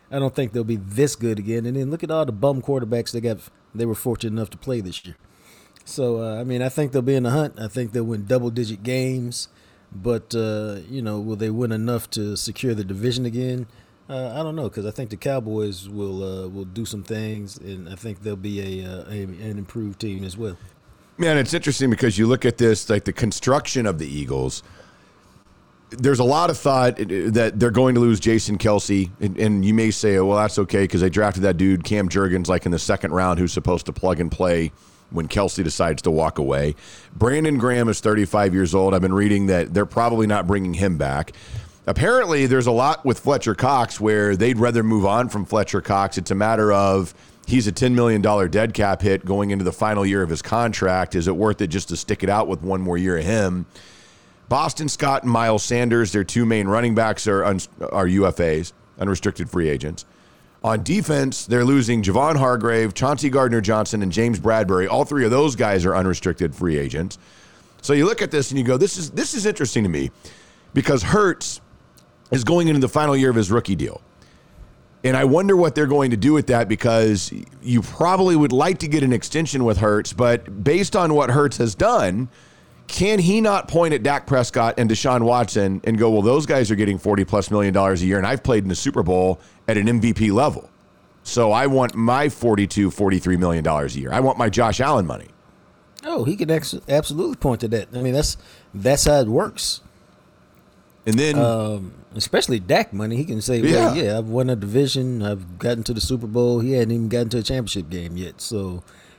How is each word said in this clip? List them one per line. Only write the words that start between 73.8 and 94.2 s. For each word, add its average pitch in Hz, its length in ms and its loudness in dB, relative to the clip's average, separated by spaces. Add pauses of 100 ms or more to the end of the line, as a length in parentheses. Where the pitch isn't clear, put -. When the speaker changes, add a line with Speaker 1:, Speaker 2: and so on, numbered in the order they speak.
Speaker 2:
And 131 120 2
I 135 80 2
wonder 185 320 6
what 170 200 4
they're 151 100 4
going 135 260 2
to 117 60 2
do 131 160 4
with 151 140 2
that, 117 200 2
because 110 640 2 (300)
you 120 200 2
probably 180 540 2
would 147 180 4
like 160 260 2
to 160 100 -6
get 151 120 2
an 127 120 4
extension 139 500 -2
with 110 140 4
Hurts, 107 340 2
but 120 500 0
based 175 340 2
on 170 180 4
what 143 160 2
Hurts 143 280 2
has 110 180 0
done, 131 540 2 (580)
can 202 320 2
he 190 220 4
not 202 260 0
point 165 260 2
at 120 100 0
Dak 143 240 0
Prescott 120 500 2
and 117 120 2
Deshaun 120 340 2
Watson 107 640 2
and 113 120 2
go, 113 120 4
"Well, 107 120 4
those 135 240 2
guys 131 260 2
are 107 40 2
getting 101 220 0
forty 98 260 0
plus 101 260 0
million 101 240 2
dollars 95 280 2
a 92 40 0
year, 98 120 2
and 95 100 0
I've 127 160 -4
played 110 200 2
in 95 60 -4
the 87 60 -2
Super 135 260 -2
Bowl 92 380 2 (300)
at 107 80 2
an 104 100 2
M 120 140 2
V 113 120 2
P 110 160 2
level. 123 400 0 (540)
So 113 300 2
I 131 140 2
want 131 280 2
my 123 320 2
forty-two, 101 640 2
forty-three 92 460 0
million 85 260 0
dollars 73 320 -2
a 69 60 -6
year. 65 100 -8
I 101 80 0
want 131 180 2